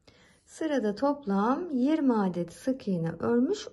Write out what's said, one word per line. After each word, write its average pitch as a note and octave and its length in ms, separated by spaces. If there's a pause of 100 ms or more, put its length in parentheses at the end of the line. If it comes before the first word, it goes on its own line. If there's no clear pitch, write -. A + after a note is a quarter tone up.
(440)
Sırada B3+ 500
toplam C#4 760
yirmi C4+ 440
adet F3+ 380
sık - 360
iğne E3 220
örmüş B3 640